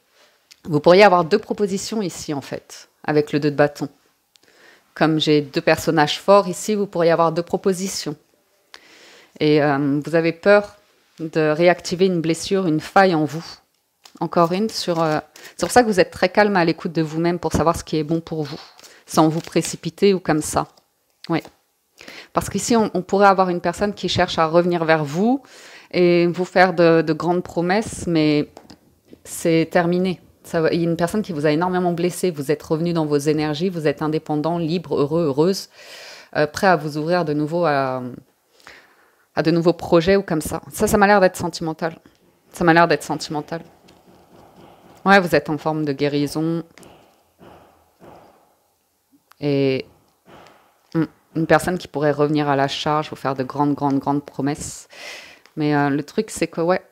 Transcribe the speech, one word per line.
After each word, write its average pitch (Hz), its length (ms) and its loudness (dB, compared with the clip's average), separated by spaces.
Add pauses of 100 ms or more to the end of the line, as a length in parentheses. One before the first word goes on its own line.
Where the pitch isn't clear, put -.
(640)
Vous 147 160 -2
pourriez 180 220 8
avoir 180 220 6
deux 190 140 0
propositions 208 640 -6
ici, 160 320 -8
en 139 80 -8
fait, - 460 -14 (140)
avec 147 300 0
le 147 80 0
deux 151 100 0
de 143 60 -4
bâton. 147 320 0 (1080)
Comme 156 240 2
j'ai 151 220 4
deux 143 200 -4
personnages 160 600 0
forts 196 260 4
ici, 185 300 -4
vous 202 100 -2
pourriez 170 240 2
avoir 165 220 2
deux 170 100 -4
propositions. 185 720 -4 (1300)
Et, 151 200 4
euh, 143 440 0
vous 156 100 -4
avez 165 180 2
peur 202 440 2 (420)
de 156 320 0
réactiver 175 560 2
une 180 140 0
blessure, 165 480 -2
une 156 120 0
faille 190 340 4
en 156 100 0
vous. 151 200 -6 (760)
Encore 170 320 2
une 208 180 -2
sur, 165 320 -2
euh, 156 160 0 (380)
c'est 175 100 -4
pour - 60 -6
ça 247 100 8
que 220 60 0
vous 190 100 -2
êtes - 140 -4
très - 160 -14
calme 208 260 2
à 175 100 2
l'écoute 165 280 -2
de 160 100 0
vous-même 165 380 -4
pour 160 120 -6
savoir 160 240 0
ce - 60 -12
qui - 140 -6
est 156 80 -2
bon 165 160 -2
pour 160 240 -8
vous, 143 160 -12 (460)
sans 160 220 2
vous 160 120 -2
précipiter - 720 -2
ou 180 60 -2
comme 156 200 -2
ça. 151 280 -4 (600)
Oui. 165 140 -2 (920)
Parce 170 160 -4
qu'ici, 214 280 0
on, 220 180 0
on 180 80 -4
pourrait 202 240 2
avoir 190 220 4
une 175 120 -2
personne 185 320 -4
qui 185 160 -6
cherche 180 300 0
à 160 80 2
revenir 170 380 2
vers 156 200 2
vous 208 380 0 (480)
et 175 380 2
vous 175 160 -4
faire 180 300 4
de, 165 280 4
de 156 100 0
grandes 175 300 -2
promesses, 180 640 -4
mais 151 420 2 (760)
c'est 165 480 0
terminé. 180 480 0 (240)
Ça 170 160 -4
va, 160 120 0
il 170 80 0
y 165 60 -2
a - 20 0
une 165 80 -2
personne 175 260 -2
qui 190 100 -10
vous 147 140 -2
a 156 40 2
énormément 180 420 0
blessé, 175 380 -2
vous 147 220 -4
êtes 147 100 -4
revenu 165 300 -2
dans 165 140 -2
vos 147 100 0
énergies, 151 520 -2
vous 165 200 -4
êtes 143 120 -2
indépendant, 156 580 -2
libre, 160 380 -4
heureux, 156 280 0
heureuse, 156 460 0 (640)
euh, 151 100 2
prêt - 220 0
à 180 80 6
vous 151 220 -4
ouvrir 170 260 0
de 151 80 -2
nouveau 151 320 -2
à, 135 360 -2 (1300)
à 156 80 -2
de 156 80 0
nouveaux 170 220 2
projets 170 420 2
ou 196 80 2
comme 160 200 -4
ça. - 180 -8 (100)
Ça, - 160 -2
ça - 120 2
m'a 196 100 4
l'air 208 120 4
d'être 185 160 2
sentimental. 165 640 -8 (540)
Ça - 100 -6
m'a 165 120 4
l'air 170 120 6
d'être 156 160 0
sentimental. 160 600 -10 (1400)
Ouais, 196 140 8
vous 170 140 0
êtes 147 160 2
en 147 80 -2
forme 156 260 -4
de 147 80 -2
guérison. 147 720 -2 (2750)
Et, 139 460 0 (1120)
hmm, 165 100 0 (320)
une 160 100 -2
personne 165 300 2
qui - 120 -12
pourrait 147 220 -2
revenir 147 380 0
à 139 80 2
la 139 120 0
charge, 151 420 -4
vous 113 60 -14
faire 135 180 -4
de 131 100 -4
grandes, 143 300 -2
grandes, 139 240 -2
grandes 143 260 -4
promesses. - 640 -8 (680)
Mais, 151 180 0
euh, 143 160 2
le 147 120 -2
truc, 214 280 -6
c'est - 180 -6
que, - 140 -6
ouais, 175 300 0